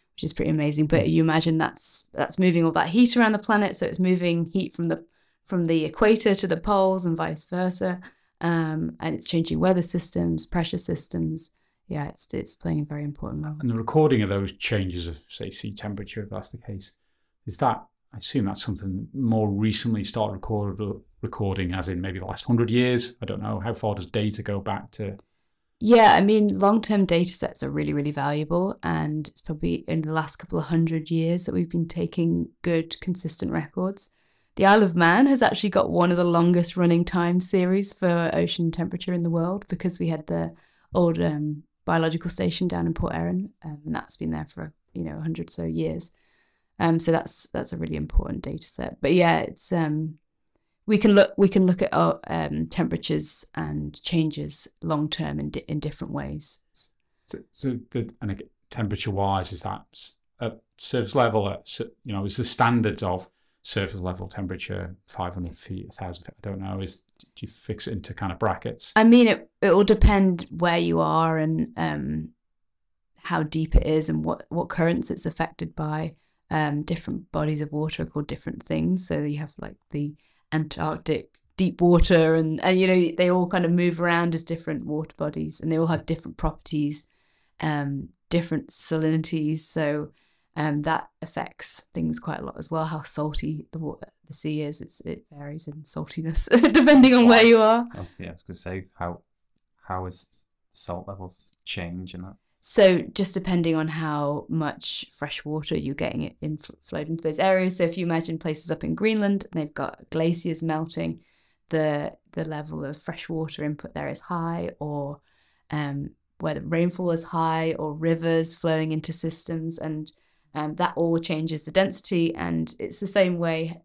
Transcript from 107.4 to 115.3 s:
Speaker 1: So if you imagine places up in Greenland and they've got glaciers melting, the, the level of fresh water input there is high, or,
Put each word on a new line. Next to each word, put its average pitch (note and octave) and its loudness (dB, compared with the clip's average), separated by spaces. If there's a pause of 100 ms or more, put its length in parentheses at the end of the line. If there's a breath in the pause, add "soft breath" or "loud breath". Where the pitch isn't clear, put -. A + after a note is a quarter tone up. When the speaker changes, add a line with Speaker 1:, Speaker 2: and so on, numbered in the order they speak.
Speaker 1:
So F3+ 2
if E3 -2
you F#3 -2
imagine E3 -2
places D#3+ -6
up D#3 -4
in D#3+ -2
Greenland G3+ 2
and E3 -4
they've D3+ -8
got - -8
glaciers E3 0
melting, E3 -4 (500 soft breath)
the, D3+ 0 (200)
the E3 -6
level D#3 -8
of D3 -10
fresh - -12
water D#3 -6
input D3 -6
there D3 -6
is C3+ -8
high, E3+ -6
or, D3 -8 (500)